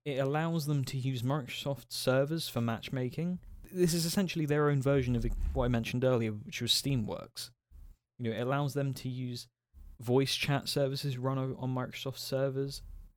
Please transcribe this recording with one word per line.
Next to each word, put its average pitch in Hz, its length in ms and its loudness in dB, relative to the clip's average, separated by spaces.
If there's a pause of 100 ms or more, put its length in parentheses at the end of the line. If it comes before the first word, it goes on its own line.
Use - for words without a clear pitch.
it 135 140 -2
allows 156 480 0
them 143 200 2
to 139 120 -6
use 127 240 -2
Microsoft 127 680 -2
servers 143 580 2
for 131 120 -2
matchmaking. 127 800 -2 (320)
This 175 200 4
is 170 140 2
essentially 165 400 0
their 147 240 4
own 143 100 4
version 127 360 4
of 110 100 2 (260)
what 131 120 2
I 120 40 2
mentioned 123 360 2
earlier, 117 280 4
which 107 300 -8
was 113 100 0
Steamworks. - 800 -2 (680)
You 117 120 -2
know, 107 60 -4
it 117 60 -2
allows 139 320 0
them 139 200 0
to - 140 -6
use 123 400 -6 (520)
voice 127 360 4
chat - 320 0
services 135 500 0
run 135 200 0
o-, 131 200 -2
on 131 160 -2
Microsoft 127 440 -6
servers, 135 640 -2 (340)